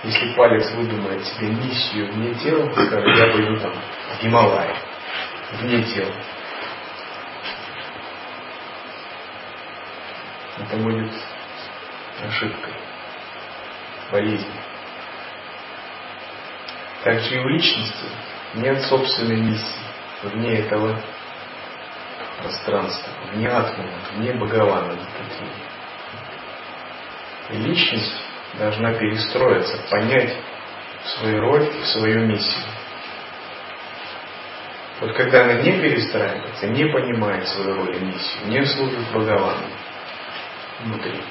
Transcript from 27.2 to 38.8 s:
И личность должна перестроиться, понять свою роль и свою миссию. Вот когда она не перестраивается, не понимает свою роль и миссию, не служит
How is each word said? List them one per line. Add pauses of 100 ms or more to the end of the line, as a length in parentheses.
И
личность (360)
должна
перестроиться, (120)
понять (680)
свою
роль
и
свою
миссию. (2250)
Вот
когда
она
не
перестраивается,
не
понимает
свою
роль
и
миссию,
не
служит (120)